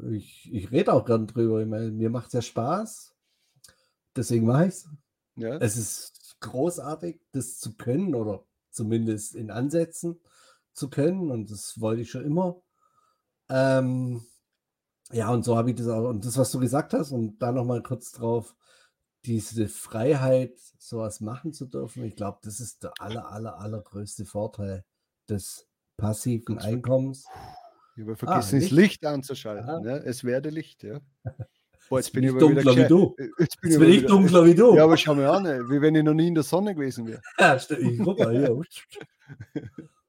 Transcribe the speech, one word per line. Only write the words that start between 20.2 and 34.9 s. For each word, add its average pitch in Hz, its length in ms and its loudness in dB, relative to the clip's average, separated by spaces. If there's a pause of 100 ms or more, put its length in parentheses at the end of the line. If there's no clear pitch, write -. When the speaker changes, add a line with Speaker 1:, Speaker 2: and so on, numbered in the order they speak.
Speaker 1:
sowas 110 420 -10
machen 131 340 -10
zu 131 120 -14
dürfen, 127 380 -12
ich 110 120 -12
glaub, 101 260 -10
das 107 180 -14
ist - 240 -16
der - 160 -16
aller, 110 300 -12
aller, 107 280 -12
allergrößte 104 680 -12
Vorteil 101 580 -8 (440)
des - 400 -10 (300)
passiven 110 600 -4
Speaker 2:
Kurz 107 120 -6
weg. 123 120 -4
Speaker 1:
Einkommens. 131 500 -4 (640)
Speaker 2:
Ich 113 60 -14
habe 110 140 -10
vergessen, 113 400 0
Speaker 1:
Ah, 135 40 4
Speaker 2:
das - 100 2
Speaker 1:
Licht. - 0 -
Speaker 2:
Licht 180 340 4
anzuschalten, 127 640 -8
Speaker 1:
Aha. 165 140 -8
Speaker 2:
ne? 127 220 -8
Es 127 200 -8
werde 131 260 -4
Licht, 156 320 -14
ja. 110 180 -12 (240)
Speaker 1:
<laughs> - 260 -14 (380)
Speaker 2:
Boah, 131 100 -2
Speaker 1:
Jetzt - 20 0
Speaker 2:
jetzt - 120 -6
bin 131 100 -2
Speaker 1:
bin - 20 4
Speaker 2:
ich 131 60 2
Speaker 1:
ich - 0 -
Speaker 2:
aber 131 160 6
wieder 151 100 6
Speaker 1:
dunkler 131 200 6
wie 127 100 6
Speaker 2:
gescheit. 160 80 8
Speaker 1:
du. 185 240 4 (200)
Speaker 2:
Jetzt - 220 -2
bin 170 100 -2
Speaker 1:
Jetzt - 20 2
Speaker 2:
ich 156 60 6
Speaker 1:
bin 160 100 10
Speaker 2:
aber - 20 12
Speaker 1:
ich 202 140 8
Speaker 2:
wieder - 20 0
Speaker 1:
dunkler 185 400 8
wie 170 80 12
du. 202 240 10
Speaker 2:
Ja, 156 60 10
aber 160 120 8